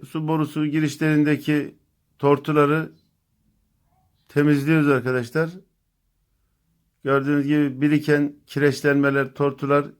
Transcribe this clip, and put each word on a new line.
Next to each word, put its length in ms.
su 200
borusu 380
girişlerindeki 1120
tortuları 760
temizliyoruz 600
arkadaşlar. 640
Gördüğünüz 420
gibi 340
biriken 540
kireçlenmeler, 880
tortular, 520